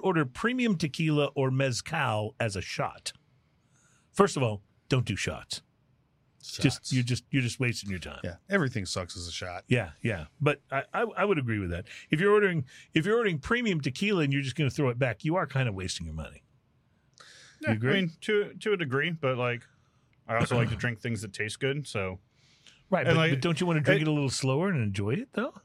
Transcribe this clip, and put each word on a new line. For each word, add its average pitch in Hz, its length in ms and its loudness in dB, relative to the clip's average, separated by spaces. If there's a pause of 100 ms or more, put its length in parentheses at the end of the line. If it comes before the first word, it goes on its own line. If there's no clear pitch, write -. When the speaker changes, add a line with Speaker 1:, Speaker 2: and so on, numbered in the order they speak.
Speaker 1:
order 165 180 2
premium 226 540 0
tequila 151 580 2
or 135 160 2
mezcal 131 880 0
as 107 160 0
a 90 60 -4
shot." - 500 -6 (1000)
First 196 240 4
of 135 60 2
all, 107 180 -2 (260)
don't 127 180 2
do 98 120 -2
shots. - 440 -6 (800)
Just - 200 -12
Speaker 2:
Shots. - 320 0
Speaker 1:
you're 127 100 2
just, 120 280 -2
you're 139 100 2
just 120 180 -2
wasting 117 300 -2
your 92 100 -4
time. - 240 -12
Speaker 2:
Yeah, 87 120 -8 (140)
everything 131 360 0
sucks 90 320 -6
as 87 100 -10
a 85 40 -10
shot. 90 360 -10
Speaker 1:
Yeah, 107 240 2 (100)
yeah. 95 240 -4 (160)
But 143 200 0 (100)
I, 135 120 -2 (100)
I, 202 80 0
I 202 240 -2
would 196 140 2
agree 113 200 -2
with 90 120 -4
that. 85 140 -6 (240)
If 156 120 2
you're 202 120 4
ordering, 190 320 2 (280)
if 160 120 2
you're 220 120 2
ordering 190 220 0
premium 226 420 0
tequila 170 420 0
and 139 80 2
you're 139 100 0
just 135 140 -6
gonna 147 140 2
throw 139 200 0
it 120 100 -4
back, 123 260 -2
you 160 100 0
are 180 120 0
kind 131 200 0
of 98 80 -4
wasting 92 300 -6
your 78 100 -8
money. 76 280 -10 (1200)
Speaker 3:
Yeah, 311 80 -2
Speaker 1:
You - 60 4
agree? 120 160 2
Speaker 3:
I - 20 6
mean, 185 180 2 (100)
to, 208 380 0
to 214 140 0
a 190 40 0
degree, 147 340 0
but, 135 260 0
like, 120 240 0 (640)
I 113 80 0
also 120 220 2
like 117 140 4
to 120 40 -2
drink 120 240 -2
things 113 220 -2
that 104 100 -10
taste 107 300 -4
good. 139 260 -2
So, 92 320 -4 (720)
Speaker 1:
Right, 160 180 2
Speaker 3:
and, 165 80 6
Speaker 1:
but, 160 60 6
Speaker 3:
like, 160 100 4
Speaker 1:
but 135 80 2
don't 170 220 0
you 180 40 2
wanna 165 140 4
drink 180 220 6
Speaker 3:
it - 20 0
Speaker 1:
it 156 60 2
a - 20 4
little 143 180 2
slower 135 380 0
and 151 160 0
enjoy 101 280 0
it 214 200 -2
though? 240 220 -2 (120)